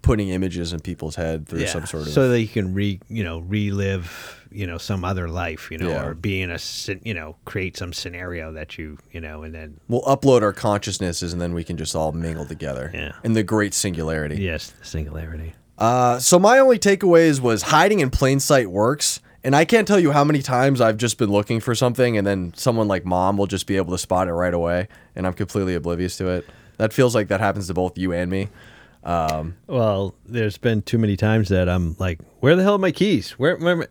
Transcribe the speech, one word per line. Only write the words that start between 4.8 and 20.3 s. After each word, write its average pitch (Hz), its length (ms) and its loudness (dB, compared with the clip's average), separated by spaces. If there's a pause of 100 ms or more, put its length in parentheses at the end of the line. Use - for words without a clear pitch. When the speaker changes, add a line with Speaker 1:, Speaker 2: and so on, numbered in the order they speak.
Speaker 2:
other 92 240 -4
life, 82 420 -6
you 82 60 -10
know, 85 140 -4
Speaker 1:
Yeah. 69 160 -4
Speaker 2:
or 73 80 -8
be 95 260 -4
in 90 100 -6
a 80 80 -8
scen-, - 460 -10
you 110 80 -6
know, 80 320 -10
create 92 320 -6
some 90 160 -10
scenario 87 640 -10
that 78 240 -14
you, 76 180 -12 (160)
you 87 80 -12
know, 78 220 -14
and 80 120 -14
then 78 200 -16 (140)
Speaker 1:
We'll 117 160 0
upload 135 360 6
our 104 140 2
consciousnesses 95 800 -2
and 87 80 -4
then 87 100 -4
we 85 120 -6
can 85 120 -8
just 78 180 -8
all 78 180 -2
mingle 80 340 -6
together 73 480 -8
Speaker 2:
Yeah. 76 180 -8 (100)
Speaker 1:
in 113 120 0
the 110 80 2
great 104 320 0
singularity. 80 680 -4
Speaker 2:
Yes, 85 400 -6
the - 60 -20
singularity. 80 680 -10 (240)
Speaker 1:
Uh, 120 440 2
so 175 180 6
my 214 200 8
only 262 200 6
takeaways 170 640 4
was 117 240 2
hiding 185 360 4
in 135 80 2
plain 135 320 2
sight 127 300 2
works. 110 500 0 (240)
And 131 100 2
I 160 120 6
can't 220 200 4
tell 202 140 4
you 151 120 4
how 147 120 6
many 147 160 2